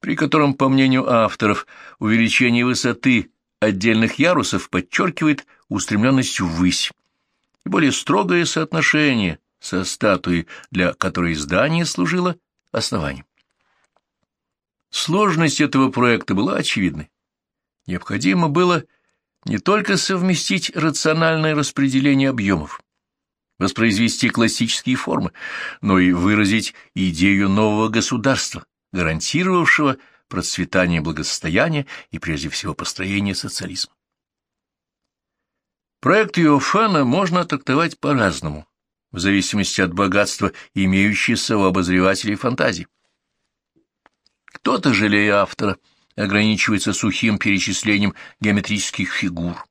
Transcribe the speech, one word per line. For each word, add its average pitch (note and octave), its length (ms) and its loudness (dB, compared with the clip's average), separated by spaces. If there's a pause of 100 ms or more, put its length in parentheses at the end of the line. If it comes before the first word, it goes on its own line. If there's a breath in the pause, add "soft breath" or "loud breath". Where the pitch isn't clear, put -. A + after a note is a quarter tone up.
при - 160 -4
котором, D3 360 2
по C3+ 160 0
мнению C3+ 400 2
авторов, A2 580 0 (320 loud breath)
увеличение A#2 680 2
высоты A#2+ 640 0 (300)
отдельных A2 580 2
ярусов C#3+ 500 0
подчеркивает D3+ 800 -2 (240 soft breath)
устремленность A#2 720 0
ввысь F2+ 520 0 (720)
и - 60 -8
более D#3+ 220 2
строгое F3+ 520 0
соотношение D3 920 0 (220)
со F#2 240 -4
статуей, F2+ 600 0 (240 loud breath)
для E2 220 0
которой E2+ 420 -2
здание A2 520 0
служило F3+ 500 -2 (360)
основанием. D2 520 -4 (1700)
Сложность E3 720 0
этого C3+ 300 2
проекта A#2 440 2
была A#2+ 220 0
очевидной. E2 540 -4 (760)
Необходимо D#3+ 640 0
было E3+ 360 2 (600)
не G#2+ 140 -4
только G3 380 0
совместить F#3 800 -2
рациональное D#3+ 800 0
распределение C#3 760 2
объемов, G2 520 -2 (760)
воспроизвести A2+ 720 0
классические A#2 680 -2
формы, - 360 -4 (480 loud breath)
но G2 180 4
и F2+ 140 6
выразить G2+ 640 2 (200 loud breath)
идею F#2+ 540 2
нового G#2+ 400 2
государства, A#2 760 -2 (280)
гарантировавшего C#3+ 1040 0 (300 soft breath)
процветание F2 720 0
благосостояния F#2 840 -2 (240 loud breath)
и, E2 80 -12
прежде - 300 -6
всего, - 260 -8
построение G2 600 -4
социализма. - 580 -8 (2000)
Проект G#3 380 2
Иофана D#3+ 680 2
можно F3 400 2
трактовать D3+ 560 -2
по-разному, E2 640 -2 (460)
в G2 60 -10
зависимости G2 600 0
от F2+ 120 2
богатства G2 600 0 (220 loud breath)
имеющейся G2+ 840 0
у G2+ 80 2
обозревателей F#2+ 720 2
фантазии. A#2 500 -2 (1600)
Кто-то, - 480 -2
жалея G#2 420 4
автора, G2+ 420 0 (380)
ограничивается G#2 760 0
сухим G#2 460 0
перечислением G2+ 760 0 (260 loud breath)
геометрических G2+ 720 -2
фигур. F2 580 -6